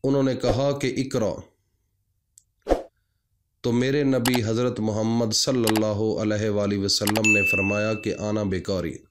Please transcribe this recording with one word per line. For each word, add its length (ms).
उन्होंने 320
कहा 380
कि 140
इकरा, 320
तो 80
मेरे 320
नबी 380
हज़रत 400
मोहम्मद 520
सल्लल्लाहु 800
अलैहि 320
वसल्लम 500
ने 160
फरमाया 520
कि 160
आना 240
बेकारी 480